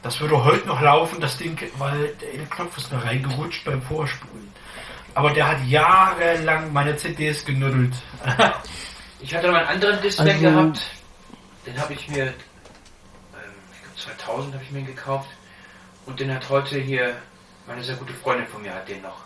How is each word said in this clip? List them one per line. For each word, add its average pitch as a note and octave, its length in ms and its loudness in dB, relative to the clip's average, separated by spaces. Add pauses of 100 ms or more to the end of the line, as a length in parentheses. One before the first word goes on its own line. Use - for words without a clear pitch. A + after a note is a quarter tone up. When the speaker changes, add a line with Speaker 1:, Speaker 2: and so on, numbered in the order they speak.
Speaker 1:
Das - 180 -6
würde D3+ 240 4
heute G3+ 240 4
noch C#3+ 140 -2
laufen, D#3 400 6
das C#3 160 -4
Ding, D#3+ 200 -6 (200)
weil D3 320 -2 (120)
der - 120 -10
eine D3 120 -8
Knopf - 320 -8
ist C3+ 140 -8
noch B2 140 -4
reingerutscht C3+ 580 -4
beim C3+ 180 -2
Vorspulen. - 680 -6 (640)
Aber D3 160 4
der D3+ 160 4
hat C3 180 0
jahrelang D#3+ 1080 4
meine C#3+ 240 2
C - 160 -6
Ds D3+ 320 -2
genuddelt. C3 480 2 (320)
<laughs> - 280 4 (680)
Speaker 2:
Ich C3+ 120 -10
hatte E3+ 160 2
mal E3+ 100 6
einen E3 100 2
anderen G3 320 2
Discman G3 260 2
Speaker 3:
Also D3+ 140 4
Speaker 2:
gehabt. D#3 400 6 (840)
Den B2 140 -10
hab D3 100 -4
ich C#3+ 200 -12
mir, C#3 160 -2
ähm, C3 80 -4 (1400)
ich - 100 -20
glaub, - 360 -14
zweitausend C3+ 380 -8
hab C3 60 -10
ich C3+ 100 -14
mir C#3 80 -8
ihn C3+ 60 -8
gekauft. C3 440 -6 (760)
Und C3+ 140 -12
den C3+ 140 -2
hat C3 160 -6
heute C#3 280 0
hier C3 380 -2 (500)
meine C3 160 -12
sehr C3 140 -8
gute - 180 -12
Freundin B2 340 -4
von G#2 140 -16
mir, G2 140 -12
hat F#2+ 140 -12
den F#2+ 120 -12
noch. - 240 -14